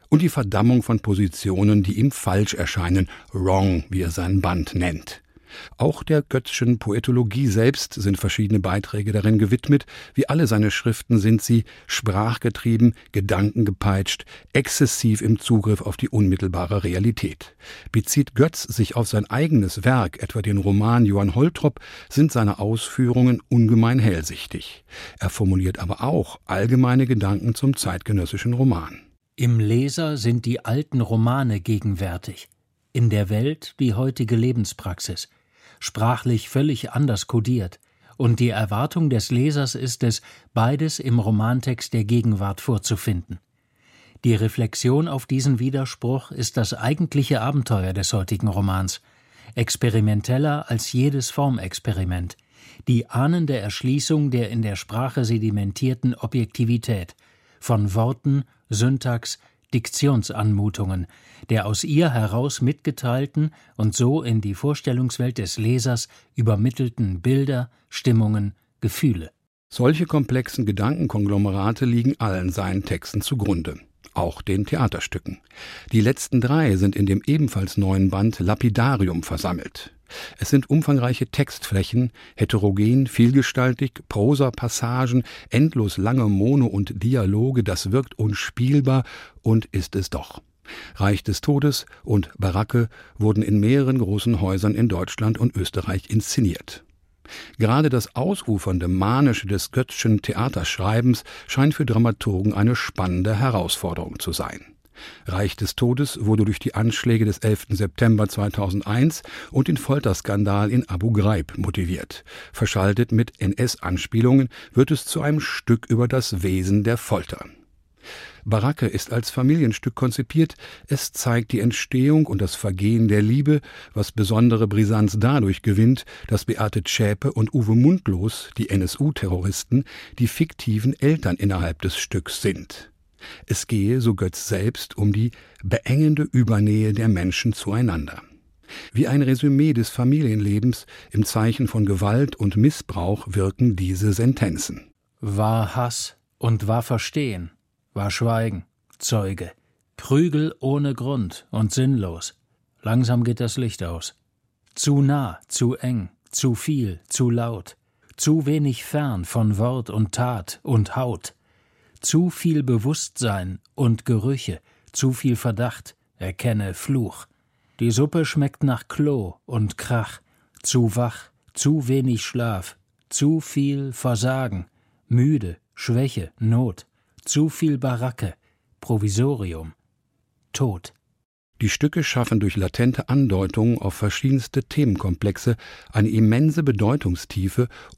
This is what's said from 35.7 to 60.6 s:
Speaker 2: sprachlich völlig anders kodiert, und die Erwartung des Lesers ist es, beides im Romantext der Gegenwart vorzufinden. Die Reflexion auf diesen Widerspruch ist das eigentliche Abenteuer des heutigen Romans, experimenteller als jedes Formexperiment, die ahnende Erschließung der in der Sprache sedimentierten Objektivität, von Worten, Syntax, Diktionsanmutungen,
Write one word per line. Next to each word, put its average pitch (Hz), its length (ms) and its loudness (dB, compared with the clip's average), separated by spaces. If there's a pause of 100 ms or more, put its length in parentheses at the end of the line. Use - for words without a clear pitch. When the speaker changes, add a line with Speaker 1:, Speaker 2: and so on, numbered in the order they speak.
Speaker 2:
sprachlich 117 680 0
völlig 139 420 -2
anders 139 380 0
kodiert, 113 500 -2 (380)
und 117 240 2
die 120 80 4
Erwartung 110 640 0
des 117 200 0
Lesers 135 460 0
ist - 260 -6
es, 117 200 0 (300)
beides 139 460 0
im 120 220 2
Romantext 113 720 0
der 113 100 0
Gegenwart 104 580 0
vorzufinden. 98 800 -4 (840)
Die 117 100 4
Reflexion 120 720 0
auf 139 200 -8
diesen 131 340 0
Widerspruch 131 720 -4
ist - 240 -6
das 113 180 0
eigentliche 143 680 0
Abenteuer 117 500 0
des 92 200 -2
heutigen 104 360 -2
Romans, 95 540 -2 (520)
experimenteller 120 1120 0
als 113 240 -4
jedes 135 380 0
Formexperiment, 95 1080 -4 (520)
die 117 200 2
ahnende 147 480 0
Erschließung 131 760 -2
der 120 180 -2
in 113 120 -2
der 104 120 -4
Sprache 123 500 -4
sedimentierten 110 920 -2
Objektivität, 113 1000 -2 (460)
von 104 340 0
Worten, 131 480 0 (260)
Syntax, 120 720 -2 (360)
Diktionsanmutungen, 107 1300 0 (440)